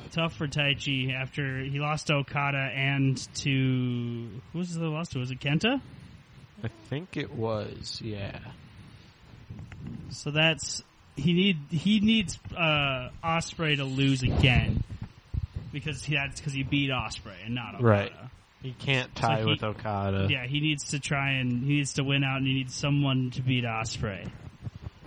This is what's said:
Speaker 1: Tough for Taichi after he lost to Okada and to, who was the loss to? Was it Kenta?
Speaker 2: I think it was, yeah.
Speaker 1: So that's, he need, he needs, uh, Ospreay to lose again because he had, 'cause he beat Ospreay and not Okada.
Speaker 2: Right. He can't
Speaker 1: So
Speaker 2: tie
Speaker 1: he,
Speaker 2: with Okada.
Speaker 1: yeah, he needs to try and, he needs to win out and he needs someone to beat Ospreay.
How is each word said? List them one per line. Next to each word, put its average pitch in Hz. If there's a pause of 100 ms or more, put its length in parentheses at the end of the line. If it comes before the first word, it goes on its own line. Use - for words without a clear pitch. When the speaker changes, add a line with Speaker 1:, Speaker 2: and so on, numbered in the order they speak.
(120)
Speaker 1:
Tough 165
for 160
Taichi 135
after 131
he 139
lost 147
to 156
Okada 139 (160)
and 135 (200)
to, 123 (240)
who 165
was 175
the 165
loss 156
to? 131
Was 123
it 127
Kenta? 202 (840)
Speaker 2:
I 110 (200)
think 156
it 131
was, 110
yeah. 101 (1700)
Speaker 1:
So -
that's, 160 (340)
he 175
need, 180 (120)
he 196
needs, 214 (180)
uh, 143 (120)
Ospreay 165
to 139
lose 135
again 117 (920)
because 147
he 151
had, 139
'cause 143
he 135
beat 139
Ospreay 110
and 117
not 113
Okada. 123
Speaker 2:
Right. 101 (500)
He 131
can't 131
Speaker 1:
So 123
Speaker 2:
tie 113
Speaker 1:
he, 110
Speaker 2:
with 110
Okada. 98
Speaker 1:
yeah, 123
he 143
needs 151
to 147
try 139
and, 127
he 143
needs 139
to 143
win 139
out 135
and 135
he 135
needs 127
someone 135
to 131
beat 127
Ospreay. 110 (760)